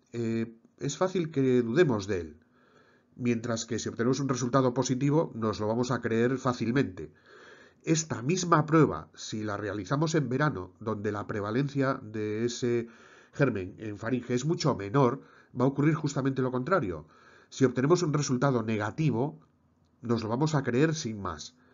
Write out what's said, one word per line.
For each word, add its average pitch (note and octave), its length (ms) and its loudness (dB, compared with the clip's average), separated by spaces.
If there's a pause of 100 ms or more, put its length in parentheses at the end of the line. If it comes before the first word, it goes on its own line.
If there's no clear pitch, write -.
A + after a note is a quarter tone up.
(140)
eh, A2+ 400 -2 (240)
es C#3+ 200 -6
fácil F#3 340 0
que B2+ 300 4
dudemos A#2 460 4
de F#2+ 140 -2
él. D#2 160 -12 (800)
Mientras A#2 500 -2
que A2 140 -4
si A2+ 100 -6
obtenemos A#2 300 0
un C3+ 100 0
resultado C3 440 2
positivo, C#3+ 600 2
nos G#2+ 240 -2
lo G#2+ 80 -2
vamos A#2+ 240 0
a A#2 100 -2
creer A#2 360 2
fácilmente. A#2 720 -2 (720)
Esta D#3 380 0
misma E3 440 2
prueba, C3 500 4
si - 280 -8
la G#2 140 -4
realizamos G#2+ 580 -2
en C#3 140 0
verano, B2 500 -2
donde G#2+ 320 -4
la G2+ 160 -6
prevalencia C3 760 -2
de G#2+ 440 -4
ese A#2+ 420 -2 (440)
germen G#2 460 0
en G#2+ 200 -10
faringe B2 360 -4
es B2 120 0
mucho D#3+ 300 0
menor, A#2+ 460 2 (360)
va B2 80 2
a - 20 4
ocurrir C#3+ 260 2
justamente C3+ 480 -2
lo B2+ 100 -2
contrario. B2+ 540 -2 (440)
Si - 140 -2
obtenemos C3 400 4
un D#3 80 0
resultado C3+ 520 2
negativo, A2+ 760 -2 (600)
nos A2+ 220 0
lo G#2+ 60 -4
vamos D#3 260 0
a C3+ 80 2
creer C#3+ 320 2
sin A2 260 -6
más. E2+ 340 -10 (180)